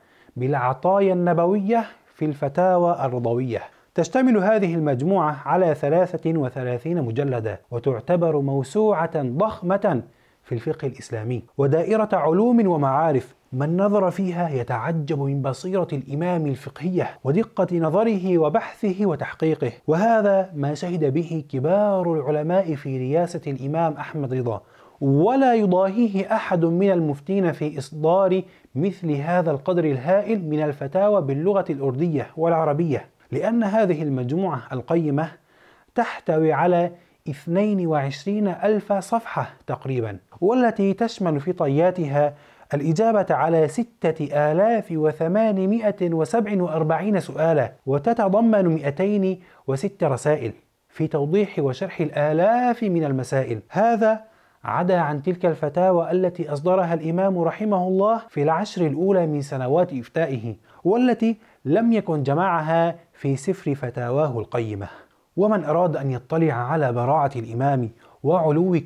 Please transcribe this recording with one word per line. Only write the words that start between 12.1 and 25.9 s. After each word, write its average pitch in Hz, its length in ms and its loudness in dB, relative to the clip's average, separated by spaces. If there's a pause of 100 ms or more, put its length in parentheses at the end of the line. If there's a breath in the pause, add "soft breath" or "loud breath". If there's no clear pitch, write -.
علوم 202 540 4
ومعارف. 147 680 2 (180)
من 147 240 -2
نظر 196 340 2
فيها 175 380 -2
يتعجب 139 720 -4
من 139 240 -2
بصيرة 175 500 -2
الإمام 156 540 -2
الفقهية 147 640 -4 (140)
ودقة 180 540 0
نظره 185 600 2
وبحثه 185 680 0
وتحقيقه، 151 640 -2 (140)
وهذا 196 680 2
ما 143 200 -2
شهد 160 400 -2
به 160 340 -4
كبار 180 640 0
العلماء 156 640 0
في 135 240 -6
رياسة 156 480 -2
الإمام 147 460 -2
أحمد 143 420 -8
رضا، 117 280 -4 (380 loud breath)
ولا 214 540 4
يضاهيه 196 800 2